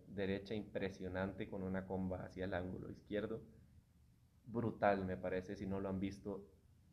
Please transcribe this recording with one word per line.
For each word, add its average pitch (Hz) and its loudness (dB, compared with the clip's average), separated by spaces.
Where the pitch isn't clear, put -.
derecha 98 0
impresionante 95 0
con 95 -2
una 95 0
comba 92 0
hacia 92 -4
el 95 0
ángulo 90 -2
izquierdo. 104 -2
Brutal, 107 4
me 92 2
parece. 92 0
Si 98 -4
no 98 2
lo 98 0
han 95 0
visto, 98 -2